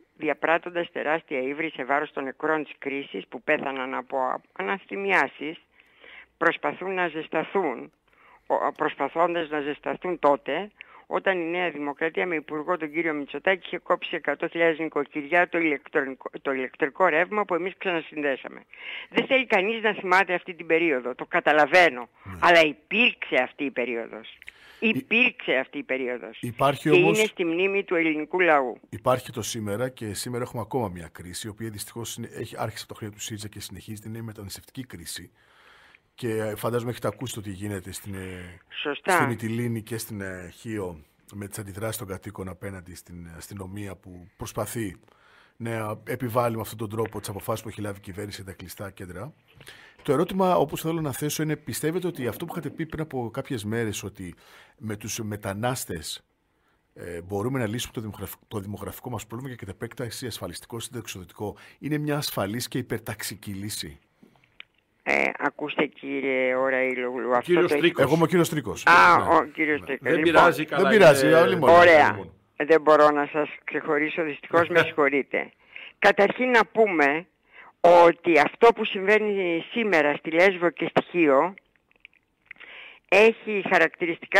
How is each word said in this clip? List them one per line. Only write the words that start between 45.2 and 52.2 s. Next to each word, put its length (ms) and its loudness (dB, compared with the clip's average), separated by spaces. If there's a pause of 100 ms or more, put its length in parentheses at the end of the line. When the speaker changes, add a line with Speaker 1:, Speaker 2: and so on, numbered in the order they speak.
Speaker 2:
να 500 -6
επιβάλλει 480 -2
με 60 -4
αυτόν 180 -10
τον 100 -6
τρόπο 320 -6
τις 80 -10
αποφάσεις 340 -6
που 60 -16
έχει 120 -14
λάβει 180 -8
η 20 -20
κυβέρνηση 420 -12
για 100 -14
τα 60 -18
κλειστά 320 -14
κέντρα. 420 -14 (720)
Το 100 0
ερώτημα, 440 2
όπως 240 0
θέλω 200 -4
να 120 -4
θέσω, 300 -4
είναι 140 -2
πιστεύετε 500 -4
ότι 200 -6